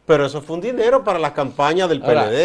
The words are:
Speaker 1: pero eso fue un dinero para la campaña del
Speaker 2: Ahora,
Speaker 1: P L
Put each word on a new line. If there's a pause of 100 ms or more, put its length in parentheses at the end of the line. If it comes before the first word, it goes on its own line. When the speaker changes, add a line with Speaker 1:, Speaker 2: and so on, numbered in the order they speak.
Speaker 1:
pero
eso
fue
un
dinero
para
la
campaña
del
Speaker 2:
Ahora,
Speaker 1:
P
L